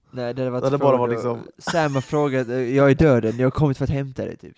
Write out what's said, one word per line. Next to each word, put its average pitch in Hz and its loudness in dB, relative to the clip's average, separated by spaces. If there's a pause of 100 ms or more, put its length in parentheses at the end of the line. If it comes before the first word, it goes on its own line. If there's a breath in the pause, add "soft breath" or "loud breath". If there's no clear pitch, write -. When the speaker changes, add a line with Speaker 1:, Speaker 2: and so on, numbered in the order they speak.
(120)
Speaker 1:
Nej, 120 -8
det 131 -6
hade 127 -4
varit 123 -4
Speaker 2:
Det 131 -2
hade 139 0
bara 135 4
varit 120 -2
Speaker 1:
fråga-, 120 -4
Speaker 2:
liksom - -12
Speaker 1:
Sam 151 0
har 135 -2
frågat, 135 -2
eh, 120 -4 (200)
"Jag 139 6
är 135 6
döden, 120 4
jag 127 2
har 135 2
kommit 143 0
för 143 -4
att 127 -4
hämta 135 -6
dig", 85 -12
typ. - -20